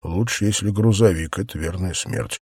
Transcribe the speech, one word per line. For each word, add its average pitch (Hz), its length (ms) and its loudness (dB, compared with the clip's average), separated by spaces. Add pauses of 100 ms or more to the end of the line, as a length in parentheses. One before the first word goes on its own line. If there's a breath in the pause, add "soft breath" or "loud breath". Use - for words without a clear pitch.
Лучше, 101 420 -2
если 104 240 0
грузовик, 98 680 4
это 98 180 -6
верная 85 360 -4
смерть. - 540 -6